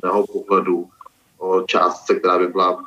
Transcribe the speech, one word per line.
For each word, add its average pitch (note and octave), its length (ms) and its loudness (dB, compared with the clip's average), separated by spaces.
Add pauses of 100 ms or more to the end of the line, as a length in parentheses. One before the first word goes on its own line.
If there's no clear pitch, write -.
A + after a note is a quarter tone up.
mého G2 240 0
pohledu F#2+ 600 0 (500)
o F#2 240 0
částce, F2+ 520 0
která F2+ 240 2
by F2+ 80 2
byla F2+ 400 -2